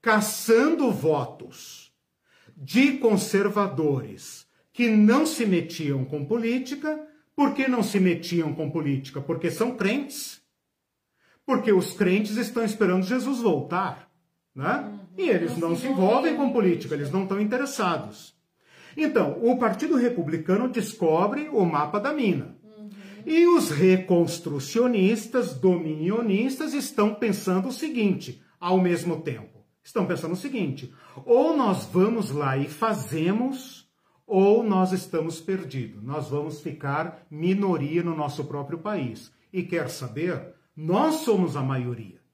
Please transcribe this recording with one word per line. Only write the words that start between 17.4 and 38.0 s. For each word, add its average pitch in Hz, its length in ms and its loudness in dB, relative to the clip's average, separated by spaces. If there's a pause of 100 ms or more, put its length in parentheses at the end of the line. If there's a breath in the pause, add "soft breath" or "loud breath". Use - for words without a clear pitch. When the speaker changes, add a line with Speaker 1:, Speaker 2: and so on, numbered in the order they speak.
Speaker 1:
interessados. 214 960 -4 (600 loud breath)
Então, 202 460 0
o 240 160 4
Partido 240 380 0
Republicano 185 720 0
descobre 208 840 0
o 214 120 4
mapa 151 340 0
da 269 140 -2
mina. 202 500 -2
Speaker 2:
Uhum. - 260 -20 (380 loud breath)
Speaker 1:
E 320 200 6
os 339 240 4
reconstrucionistas, 185 1800 2
dominionistas, 190 1200 0
estão 220 400 0
pensando 190 540 0
o 254 40 -6
seguinte, 214 680 -2 (180 soft breath)
ao 185 200 2
mesmo 170 400 0
tempo. 113 380 -10 (240)
Estão 208 240 -4
pensando 160 280 -4
o - 20 -8
seguinte: 185 560 -8 (320 loud breath)
ou 294 320 4
nós 220 300 0
vamos 196 440 2
lá 139 280 -2
e 139 100 -2
fazemos, 208 1200 -4 (380)
ou 202 360 6
nós 185 300 2
estamos 165 480 -4
perdidos. 131 600 -6
Nós 135 260 -8
vamos 147 320 -6
ficar 147 720 -6
minoria 170 720 0